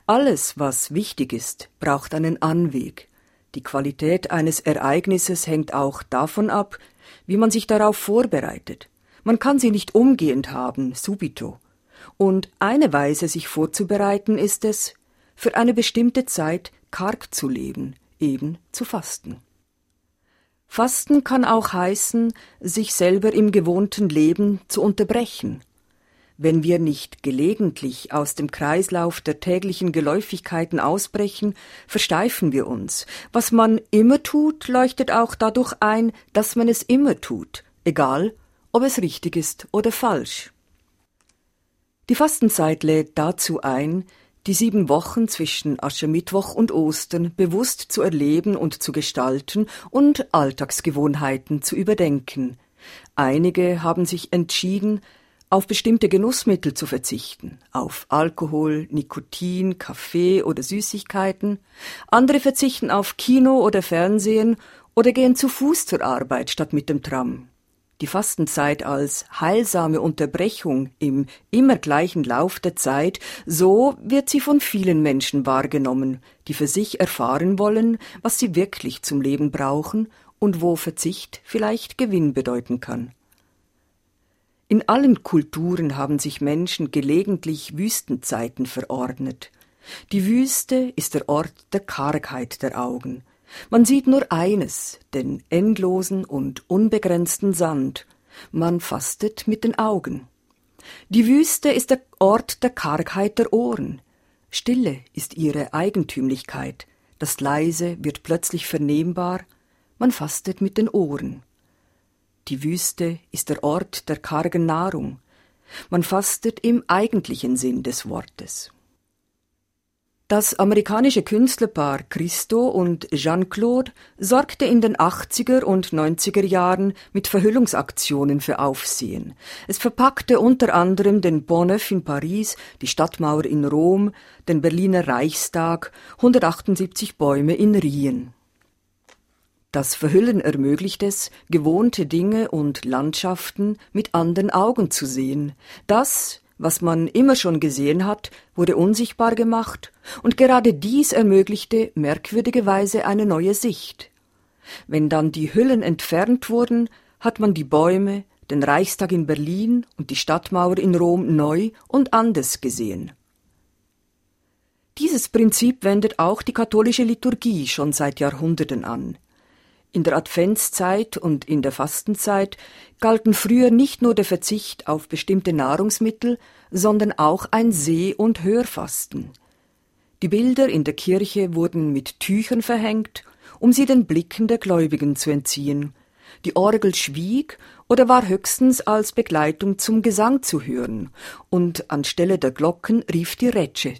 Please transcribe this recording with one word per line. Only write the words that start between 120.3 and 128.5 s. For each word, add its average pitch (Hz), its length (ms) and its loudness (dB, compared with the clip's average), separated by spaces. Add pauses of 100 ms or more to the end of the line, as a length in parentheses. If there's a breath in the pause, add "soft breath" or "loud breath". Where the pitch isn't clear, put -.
amerikanische 208 640 2
Künstlerpaar 214 840 0
Christo 220 600 -2
und 175 440 -2
Jeanne-Claude 185 800 0 (280 soft breath)
sorgte 254 460 0
in 240 140 6
den 220 200 2
achtziger - 640 0
und 190 260 0
neunziger 165 520 0
Jahren 185 500 2 (200 loud breath)
mit 196 140 -4
Verhüllungsaktionen 147 1120 2
für - 200 -4